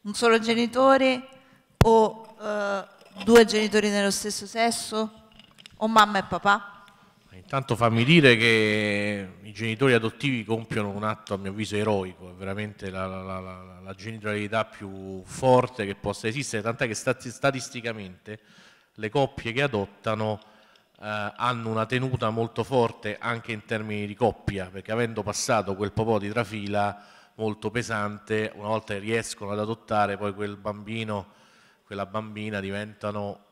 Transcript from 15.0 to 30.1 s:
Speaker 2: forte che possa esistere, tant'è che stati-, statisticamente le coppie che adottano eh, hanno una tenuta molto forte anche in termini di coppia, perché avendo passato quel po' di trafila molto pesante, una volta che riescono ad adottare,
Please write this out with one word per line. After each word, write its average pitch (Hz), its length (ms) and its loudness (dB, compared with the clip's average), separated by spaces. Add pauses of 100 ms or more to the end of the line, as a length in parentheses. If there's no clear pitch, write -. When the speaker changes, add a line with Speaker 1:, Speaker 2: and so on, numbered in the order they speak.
Speaker 2:
forte 123 640 2
che 98 80 -4
possa 104 340 -6
esistere, 113 360 -4
tant'è 117 240 -2
che 107 80 -6
stati-, 127 340 -4
statisticamente 110 1080 -6 (560)
le 107 140 -6
coppie 131 420 0
che 127 100 -2
adottano 107 800 -2 (580)
eh, 104 360 -6
hanno 117 340 -2
una 110 160 0
tenuta 123 440 -2
molto 113 340 -2
forte 113 560 0
anche 117 320 -6
in 107 140 -8
termini 107 420 -4
di 104 80 -10
coppia, 98 540 -2
perché 95 220 -12
avendo 113 320 -2
passato 101 520 0
quel 101 160 -4
po' 110 280 2
di 101 100 -4
trafila 101 720 -2 (320)
molto 107 340 -4
pesante, 107 840 -4
una 104 140 -8
volta 110 240 -2
che 98 60 -6
riescono 107 520 -4
ad 104 80 -4
adottare, 107 580 0